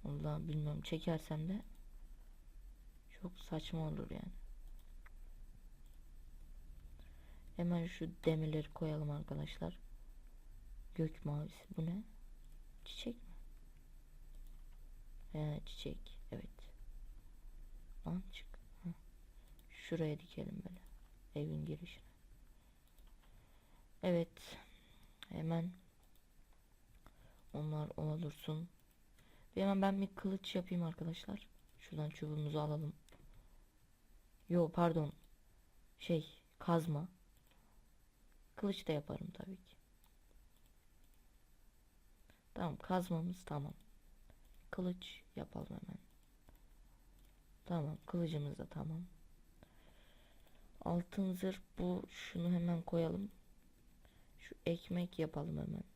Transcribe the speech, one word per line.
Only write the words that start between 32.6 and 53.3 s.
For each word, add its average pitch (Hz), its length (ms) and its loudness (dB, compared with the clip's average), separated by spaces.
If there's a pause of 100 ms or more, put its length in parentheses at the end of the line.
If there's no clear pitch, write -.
Yo 170 220 8
pardon. 165 420 8 (840)
Şey - 420 2 (180)
kazma. 165 480 6 (1500)
Kılıç 196 320 2
da 170 40 4
yaparım - 420 2
tabii 190 220 -8
ki. - 200 -18 (2750)
Tamam 160 240 0
kazmamız 180 680 2
tamam. 147 280 -2 (960)
Kılıç 180 520 -2 (120)
yapalım - 340 -4
hemen. - 300 -6 (1700)
Tamam 156 400 2
kılıcımız 160 520 2
da - 80 -4
tamam. 160 400 -4 (1800)
Altın 180 480 4
zırh 185 260 0 (180)
bu. 180 320 4
Şunu - 420 0
hemen 170 300 6
koyalım. 170 500 4 (1080)